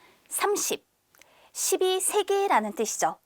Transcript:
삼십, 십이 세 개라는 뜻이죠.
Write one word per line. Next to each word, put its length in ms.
삼십, 580
십이 480
세 220
개라는 500
뜻이죠. 420